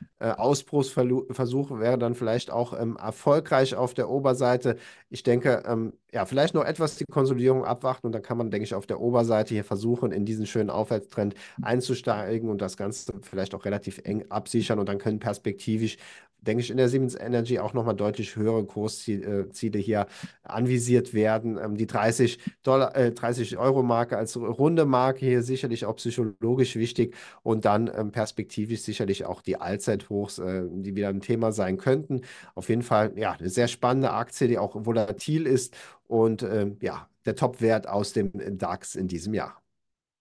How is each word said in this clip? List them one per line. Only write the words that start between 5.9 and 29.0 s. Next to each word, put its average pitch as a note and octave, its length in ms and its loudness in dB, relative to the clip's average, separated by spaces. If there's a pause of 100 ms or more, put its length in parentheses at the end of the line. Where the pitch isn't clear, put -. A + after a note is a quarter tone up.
ja, G2+ 140 0
vielleicht C#3 280 2
noch D3+ 100 4
etwas D#3 320 -2
die D#3 100 -4
Konsolidierung C3 600 2
abwarten B2 420 -2
und A2+ 60 -2
dann G#2+ 100 -4
kann A#2 140 -4
man, A#2 120 -2
denke G#2 140 -2
ich, A2 100 -6
auf G2 140 -6
der - 140 -4
Oberseite A#2 520 2
hier G#2 120 -2
versuchen, A#2 460 0
in G2 140 -2
diesen G#2+ 200 -2
schönen G#2 240 0
Aufwärtstrend G#2 640 -2 (260)
einzusteigen A2+ 880 -2
und G2+ 120 -2
das F#2+ 160 -6
Ganze G#2 340 -8 (100)
vielleicht F#2 320 -6
auch F#2+ 120 -8
relativ G2+ 400 -6
eng G#2 240 -4
absichern A2 500 0
und C#3 100 0
dann G2+ 80 -2
können G#2+ 220 -2
perspektivisch, A2 800 -4 (460)
denke A2 180 0
ich, A#2+ 100 -6
in B2 60 -4
der B2+ 120 6
Siemens C3 240 0
Energy A#2 460 0
auch G#2+ 140 -4
nochmal A2+ 220 0
deutlich G#2 400 -2
höhere A2 280 2
Kurszie-, G#2 580 -4
äh, G2 300 -2
Ziele G#2+ 260 -4
hier G#2 300 0 (340)
anvisiert A#2+ 720 2
werden. A2 500 2
Ähm, G#2 120 -4
die A2 100 0
dreißig A#2 540 2 (240)
Dollar, C3 320 4
äh, A#2+ 160 4
dreißig A#2+ 480 -4
Euro C3 240 4
Marke A#2 340 2
als A2 180 -4
runde C3+ 500 2
Marke C3 340 4
hier B2 240 4
sicherlich B2 420 -2
auch G#2+ 120 -2
psychologisch A#2 800 0
wichtig A#2 360 0 (300)
und A2 220 2
dann, A2 300 4
ähm, G#2 160 -4
perspektivisch A2 680 -4
sicherlich G2 440 -4